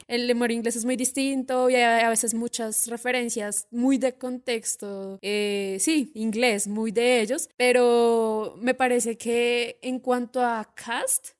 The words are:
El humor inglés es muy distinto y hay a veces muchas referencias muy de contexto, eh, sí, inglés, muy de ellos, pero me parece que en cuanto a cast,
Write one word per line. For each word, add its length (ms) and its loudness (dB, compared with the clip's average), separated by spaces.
El 240 -4
humor 200 0
inglés 240 -2
es 100 -4
muy 120 0
distinto 720 0
y 60 4
hay 280 4
a 60 4
veces 240 0
muchas 540 -2
referencias 840 -4
muy 260 2
de 200 0
contexto, 1040 -8
eh, 580 -2
sí, 360 0
inglés, 520 0
muy 240 -4
de 300 4
ellos, 340 -2
pero 1040 4
me 120 0
parece 440 0
que 640 -2
en 180 -4
cuanto 440 -2
a 320 -4
cast, 540 -2